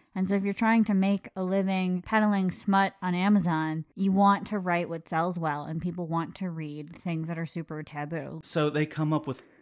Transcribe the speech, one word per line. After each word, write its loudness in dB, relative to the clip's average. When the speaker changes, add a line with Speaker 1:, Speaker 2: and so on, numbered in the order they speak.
Speaker 1:
And -2
so 2
if 2
you're 0
trying 4
to 2
make 2
a -4
living 0
peddling 2
smut 2
on -2
Amazon, 2
you 0
want 4
to -2
write 0
what -10
sells 0
well, -2
and -4
people -4
want -2
to -6
read -10
things -4
that -6
are -4
super -8
taboo. -8
Speaker 2:
So 0
they 0
come -2
up -2
with -6